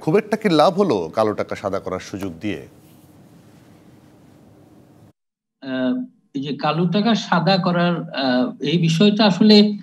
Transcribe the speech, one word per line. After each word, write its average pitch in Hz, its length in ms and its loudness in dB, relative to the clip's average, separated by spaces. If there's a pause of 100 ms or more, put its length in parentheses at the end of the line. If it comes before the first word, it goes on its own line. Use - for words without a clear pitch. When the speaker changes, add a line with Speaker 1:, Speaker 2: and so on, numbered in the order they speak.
Speaker 1:
খুব 160 160 0
একটা 214 200 -2
কি 208 120 -2
লাভ 160 300 4
হলো 104 360 0
কালো 107 180 0
টাকা 101 220 -8
সাদা 98 240 -6
করার 92 200 -8
সুযোগ 92 420 -10
দিয়ে? 92 260 -8 (3000)
Speaker 2:
আহ, 127 420 -4 (300)
এই 139 80 -6
যে 139 120 -6
কালো 156 340 -2
টাকা 208 280 0
সাদা 185 420 0
করার, 175 520 -2
আহ, 127 500 -2
এই 156 180 0
বিষয়টা 208 480 2
আসলে 208 580 6